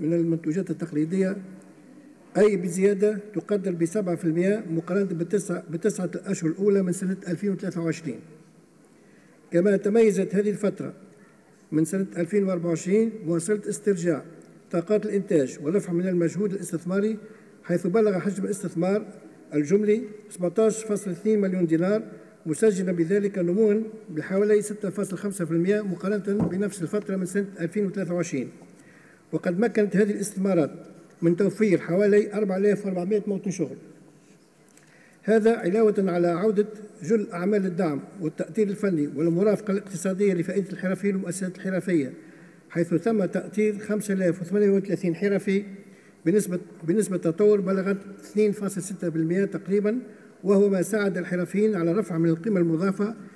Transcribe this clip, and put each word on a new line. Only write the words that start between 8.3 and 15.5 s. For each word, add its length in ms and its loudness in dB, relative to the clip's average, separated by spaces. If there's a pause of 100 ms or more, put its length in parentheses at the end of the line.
كما 260 4
تميزت 580 4
هذه 140 2
الفترة 440 -4 (800)
من 140 2
سنة 220 -2 (100)
ألفين 260 0
وأربعة 260 -2
وعشرين 400 2
بمواصلة 600 -2
استرجاع 560 0 (460)
طاقات 340 0
الإنتاج 560 0